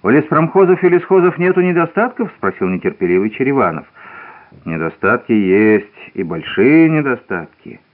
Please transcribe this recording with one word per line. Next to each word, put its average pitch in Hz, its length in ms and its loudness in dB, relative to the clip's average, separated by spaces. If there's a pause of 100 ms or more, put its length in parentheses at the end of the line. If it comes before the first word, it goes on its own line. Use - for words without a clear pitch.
«У 98 60 -2
леспромхозов 160 720 2
и 180 60 2
лесхозов 175 500 2
нету 180 220 0
недостатков?» — 180 760 -2
спросил 95 320 -4
нетерпеливый 92 640 -2
Череванов. 107 560 -2 (760)
«Недостатки 82 680 -4
есть, 104 640 2 (200)
и 95 100 -8
большие 117 640 2
недостатки. 123 920 -6 (140)